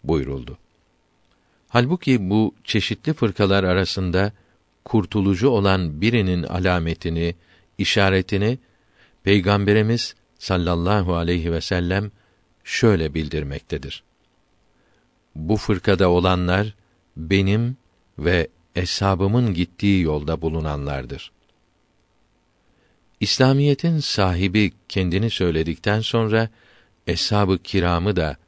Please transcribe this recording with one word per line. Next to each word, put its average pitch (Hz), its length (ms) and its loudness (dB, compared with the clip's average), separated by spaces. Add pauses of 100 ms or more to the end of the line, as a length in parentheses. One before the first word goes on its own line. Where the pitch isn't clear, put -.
buyruldu. 67 540 -4 (1080)
Halbuki 123 600 0
bu 107 240 2 (100)
çeşitli 113 500 -4
fırkalar 98 500 2
arasında 92 680 0 (520)
kurtulucu 98 640 0
olan 95 520 0
birinin 95 420 0
alametini, 85 920 -2 (440)
işaretini 98 800 0 (680)
Peygamberimiz 104 920 2 (240)
sallallahu 87 760 0
aleyhi 85 380 -2
ve 82 80 -2
sellem 95 500 -2 (540)
şöyle 82 500 2
bildirmektedir: 73 880 -6 (1300)
"Bu 78 220 -2
fırkada 95 520 2
olanlar 90 680 2 (420)
benim 98 600 0 (420)
ve 82 300 2 (280)
eshabımın 98 800 0
gittiği 92 480 0
yolda 78 400 -2
bulunanlardır." 71 920 -6 (1900)
İslamiyetin 139 800 2
sahibi 95 720 0 (160)
kendini 95 420 0
söyledikten 85 720 0
sonra 113 480 0 (580)
eshab-ı 101 520 0
kiramı 87 580 -2
da 78 200 -2 (120)